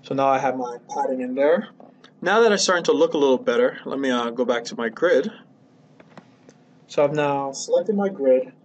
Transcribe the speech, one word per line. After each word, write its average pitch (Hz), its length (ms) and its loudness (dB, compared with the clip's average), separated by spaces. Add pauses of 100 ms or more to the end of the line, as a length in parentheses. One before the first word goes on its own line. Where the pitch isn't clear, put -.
So 139 140 -8
now 135 100 0
I 135 120 2
have 131 180 -2
my 120 220 -8 (140)
padding 135 280 -4
in 127 160 -6
there. 160 320 2 (520)
Now 196 200 2
that 226 100 4
it's 202 140 0
starting 175 200 0
to 160 80 2
look 160 220 2
a 160 40 0
little 135 200 4
better, 123 460 0
let 135 160 -6
me, 135 100 -2
uh, 120 200 -2
go 120 140 -4
back 117 200 -2
to - 120 -12
my 117 120 -4
grid. 156 420 2 (1600)
So 151 160 0
I've 147 100 0
now 143 380 -2
selected 175 420 -2
my 196 140 0
grid 131 440 2 (120)